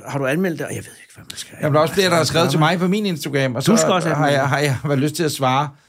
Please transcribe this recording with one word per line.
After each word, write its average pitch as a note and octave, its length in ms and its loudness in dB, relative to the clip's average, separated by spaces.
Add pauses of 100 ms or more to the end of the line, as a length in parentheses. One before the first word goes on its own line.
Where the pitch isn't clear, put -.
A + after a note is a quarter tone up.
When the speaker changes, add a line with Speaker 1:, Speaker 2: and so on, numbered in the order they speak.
Speaker 1:
"Har C#3 120 -6
du B2+ 80 -2
anmeldt D#3+ 320 0
det?" C#3+ 80 -6
Og - 80 -10
jeg A#2 100 -8
ved - 80 -20 (100)
ikke, - 120 -20
hvad - 160 -20
man - 80 -18
skal - 240 -16
Speaker 2:
Jamen, C#3+ 120 0
der D3+ 40 4
er D3+ 40 6
også E3 120 -2
flere, F#3+ 160 2
der E3+ 60 2
har D#3+ 80 4
skrevet E3 260 2
til - 80 2
Speaker 1:
Ja. D3+ 60 4
Speaker 2:
mig E3+ 140 2
på F3+ 100 0
min G#3 180 0
Instagram, C#3 480 -2
og C3+ 80 -4
så F3 100 4
Speaker 1:
Du A3+ 60 6
skal - 140 2
også E3 160 0
Speaker 2:
har D#3 60 0
Speaker 1:
anmelde. C#3+ 240 2
Speaker 2:
jeg, C#3 100 0
har C#3 100 0
jeg, C#3+ 180 0
har D3 180 -2
lyst C#3+ 200 0
til E3+ 100 -2
at C#3 80 -2
svare. C3+ 360 0 (200)